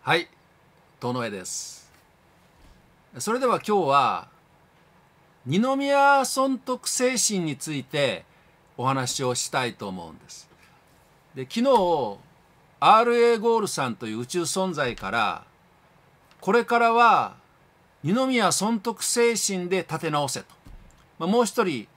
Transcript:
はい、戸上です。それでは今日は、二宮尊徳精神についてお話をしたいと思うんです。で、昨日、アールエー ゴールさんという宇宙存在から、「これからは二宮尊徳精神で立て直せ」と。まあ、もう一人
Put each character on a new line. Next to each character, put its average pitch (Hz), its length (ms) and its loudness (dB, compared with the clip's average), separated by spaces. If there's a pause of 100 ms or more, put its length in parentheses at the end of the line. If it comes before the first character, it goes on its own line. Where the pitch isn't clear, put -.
は 151 120 2
い、 170 100 -4 (720)
戸 123 140 -4
上 117 180 -6
で 92 140 -10
す。 - 460 -14 (1300)
そ 202 160 -4
れ 262 60 -2
で 262 80 0
は 208 80 2
今 190 300 0
日 135 40 0
は、 117 380 2 (1200)
二 151 100 0 (180)
宮 277 480 4
尊 269 360 -2
徳 - 280 -8
精 254 300 -2
神 202 220 0
に 151 180 -4
つ 156 160 -10
い 135 100 -6
て 131 400 -2 (540)
お 123 80 -6
話 131 380 -2
を 123 100 0
し - 180 -6
た 131 140 -2
い 117 80 -6
と 104 140 -12
思 90 240 -12
う - 20 -20
ん - 60 -20
で - 100 -20
す。 - 180 -20 (840)
で、 131 160 -12
昨 233 120 -4
日、 175 580 2 (600)
ア 196 220 8
ー 240 40 2
ル 240 120 2
エ 233 200 4
ー - 20 -6
ゴ 226 180 2
ー 214 40 0
ル 190 60 -2
さ 135 220 -4
ん 107 60 -6
と 120 100 -12
い 110 80 -6
う 113 60 -6
宇 123 80 -6
宙 175 160 -4
存 190 300 -2
在 127 220 -2
か 98 140 -8
ら、 104 340 -2 (960)
「こ 190 120 -2
れ 233 140 4
か 233 120 0
ら 233 160 4
は 190 440 4 (680)
二 160 100 0 (140)
宮 220 240 2
尊 214 280 -2
徳 226 240 -8
精 233 300 0
神 185 360 -4
で 185 80 0
立 160 240 -6
て 160 100 -4
直 147 160 0
せ」 - 180 -6
と。 - 80 -20 (640)
ま 160 80 -6
あ、 - 20 -2
も 226 140 2
う 233 40 4
一 226 180 -2
人 135 340 -4